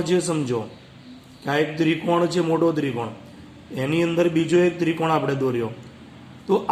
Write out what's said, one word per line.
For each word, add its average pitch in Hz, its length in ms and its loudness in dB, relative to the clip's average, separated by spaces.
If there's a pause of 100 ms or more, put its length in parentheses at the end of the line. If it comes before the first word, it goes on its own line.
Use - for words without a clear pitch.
છે, 180 100 4 (100)
સમજો 131 340 -2 (800)
કે - 100 -8
આ 147 120 2
એક 151 60 -2 (100)
ત્રિકોણ 165 440 2 (100)
છે, 175 160 0
મોટો 165 180 2 (120)
ત્રિકોણ, 120 320 -4 (680)
એની 160 260 0
અંદર 170 280 2
બીજો 160 220 4 (100)
એક 170 140 0
ત્રિકોણ 165 320 0
આપણે 139 300 0
દોર્યો, 120 280 -2 (760)
તો 196 60 2 (180)